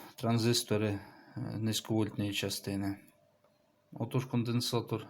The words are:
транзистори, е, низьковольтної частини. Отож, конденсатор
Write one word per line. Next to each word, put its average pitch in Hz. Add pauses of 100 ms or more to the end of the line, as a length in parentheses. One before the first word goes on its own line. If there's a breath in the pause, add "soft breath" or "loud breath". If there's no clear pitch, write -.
(160 loud breath)
транзистори, 113
е, 101 (580 loud breath)
низьковольтної 107
частини. 101 (960)
Отож, 120
конденсатор 117